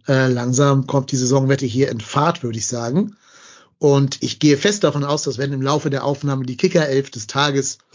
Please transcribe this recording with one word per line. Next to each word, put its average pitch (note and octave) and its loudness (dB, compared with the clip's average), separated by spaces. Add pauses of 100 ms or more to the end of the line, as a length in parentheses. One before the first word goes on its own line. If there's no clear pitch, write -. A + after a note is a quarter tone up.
äh, C3+ 2
langsam B2+ 2
kommt C3+ -2
die C#3 -2
Saisonwette C3+ 2
hier B2+ 0
in A#2 -6
Fahrt, D3 -2
würde A2+ -6
ich A2 -6
sagen. A#2+ -2 (600)
Und C#3 2
ich B2 -4
gehe D3 4
fest G#3 0
davon D3 0
aus, C#3+ -2
dass B2+ -6
wenn C#3 -4
im C3+ -6
Laufe C#3+ 0
der C3+ -4
Aufnahme C#3 -4
die B2 -6
Kicker-Elf D3 0
des G#2+ -14
Tages C#3 0 (160)